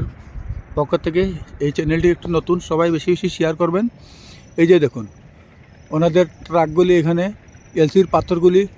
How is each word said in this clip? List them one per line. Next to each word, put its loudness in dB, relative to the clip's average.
পক্ষ -2
থেকে -2
এই -2
চ্যানেলটি 0
একটু -6
নতুন, 0
সবাই 0
বেশি -2
বেশি -2
শেয়ার -2
করবেন। -2
এই 4
যে 6
দেখুন -2
ওনাদের 2
ট্রাকগুলি 2
এখানে 0
এলসির 2
পাথরগুলি 2